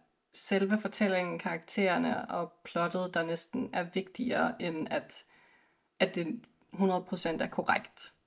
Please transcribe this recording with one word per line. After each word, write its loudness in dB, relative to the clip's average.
selve 2
fortællingen, 0
karaktererne 0
og -4
plottet, 0
der 2
næsten -2
er 0
vigtigere, -2
end -2
at, -4
at 2
det -2
hundrede 4
procent -2
er -2
korrekt -2